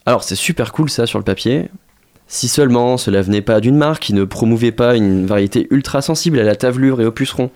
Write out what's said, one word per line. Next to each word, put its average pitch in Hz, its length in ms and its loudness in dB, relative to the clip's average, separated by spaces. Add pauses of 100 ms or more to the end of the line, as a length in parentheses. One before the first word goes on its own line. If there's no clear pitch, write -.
Alors, 117 180 0
c'est 95 120 -6
super 120 360 -4
cool 156 180 -2
ça 117 160 -2
sur 107 140 -4
le 101 60 -6
papier. 127 440 -2 (580)
Si - 200 -6
seulement 123 500 2
cela 98 240 0
venait 101 200 0
pas 107 180 2
d'une 127 180 2
marque 151 260 0
qui - 100 -4
ne 98 100 4
promouvait 117 480 0
pas 120 240 2
une 95 300 2
variété 101 460 0
ultra 139 300 0
sensible 156 380 -2
à 110 40 2
la 104 120 2
tavelure 127 460 0
et 110 40 2
aux 117 60 0
pucerons, 127 440 -4